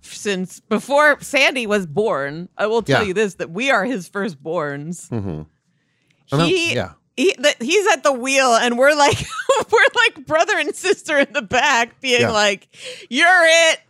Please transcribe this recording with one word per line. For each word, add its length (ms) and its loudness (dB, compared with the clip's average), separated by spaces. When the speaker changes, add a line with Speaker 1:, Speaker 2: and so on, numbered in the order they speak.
Speaker 1:
since 600 -8
before 600 2
Sandy 480 0
was 180 0
born. 640 -4
I 80 0
will 160 -2
tell 200 2
Speaker 2:
Yeah. 60 -2
Speaker 1:
you 60 -4
this: 220 -2
that 140 -8
we 200 -4
are 140 2
his 260 -6
firstborns. 1000 -8
Speaker 2:
Mm-hmm. 320 -6
And 100 0
I'm 60 2
Speaker 1:
He, 260 -2
Speaker 2:
yeah. 200 -6
Speaker 1:
he, 220 0
the, 220 0
he's 320 0
at 100 -2
the 100 2
wheel, 440 0
and 200 0
we're 200 4
like, 200 4
<laughs> 540 -4
we're 80 2
like 320 -2
brother 320 0
and 160 -4
sister 440 -2
in 140 0
the 100 -4
back, 580 0
being 220 0
Speaker 2:
Yeah. 100 0
Speaker 1:
like, 360 0
"You're 220 2
it 480 4